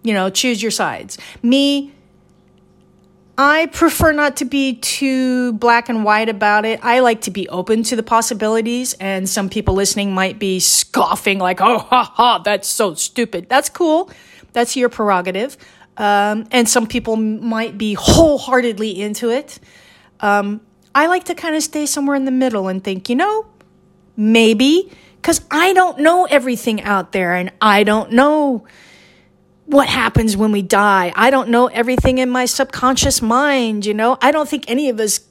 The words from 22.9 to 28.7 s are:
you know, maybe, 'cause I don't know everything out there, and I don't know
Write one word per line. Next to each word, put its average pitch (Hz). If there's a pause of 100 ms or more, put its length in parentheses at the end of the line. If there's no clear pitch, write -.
you 240
know, 415 (680)
maybe, 226 (320)
'cause -
I 349
don't 370
know 339
everything 240
out 196
there, 180
and 180
I 214
don't 208
know 277 (1000)